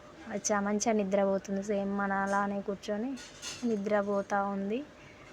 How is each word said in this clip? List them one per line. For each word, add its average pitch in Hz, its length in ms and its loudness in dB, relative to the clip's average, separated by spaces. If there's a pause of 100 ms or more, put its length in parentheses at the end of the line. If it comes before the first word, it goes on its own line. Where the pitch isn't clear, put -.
(280)
అది 214 240 -2
చా-, 202 80 4
మంచిగా 208 320 2
నిద్రపోతుంది, 196 680 2
సేమ్ 202 360 0
మన 196 140 0
అలానే 202 480 2
కూర్చొని 208 560 -4 (480)
నిద్రపోతూ 202 800 2
ఉంది. 202 400 -2 (480)